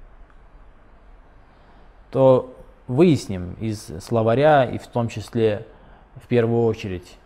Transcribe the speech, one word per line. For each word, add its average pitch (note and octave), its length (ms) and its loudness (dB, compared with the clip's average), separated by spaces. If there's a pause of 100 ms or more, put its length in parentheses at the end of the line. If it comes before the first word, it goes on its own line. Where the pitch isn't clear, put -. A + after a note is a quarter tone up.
(2000)
то C3 440 4 (320)
выясним B2 760 0
из A2 300 -8 (120)
словаря, B2 600 2
и G2 140 -6
в - 80 -18
том A#2+ 220 -4
числе, A2 580 -4 (500)
в - 100 -20
первую A#2 380 0
очередь G2+ 600 -6